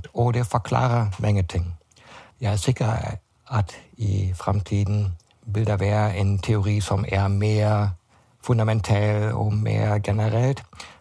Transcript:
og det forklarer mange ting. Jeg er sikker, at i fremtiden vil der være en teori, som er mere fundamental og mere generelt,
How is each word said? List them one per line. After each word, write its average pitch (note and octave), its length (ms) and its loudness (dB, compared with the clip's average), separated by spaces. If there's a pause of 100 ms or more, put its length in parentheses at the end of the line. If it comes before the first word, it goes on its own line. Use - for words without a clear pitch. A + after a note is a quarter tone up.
(140)
og A#2+ 200 0
det B2 120 0
forklarer A#2+ 600 0 (120)
mange G#2 240 2
ting. E2+ 320 -4 (640)
Jeg G#2 100 0
er G#2+ 40 0
sikker, A2+ 640 -2 (340)
at G#2 260 -2 (160)
i G2 420 -2
fremtiden G2+ 800 -2 (280)
vil G#2+ 220 0
der G#2 100 0
være G2+ 400 0
en G2 220 2
teori, G#2 400 0
som - 280 0
er G2 200 2
mere G#2 640 2 (500)
fundamental G#2+ 920 2
og G#2+ 200 -2
mere G#2+ 460 2
generelt, A2 640 0 (380)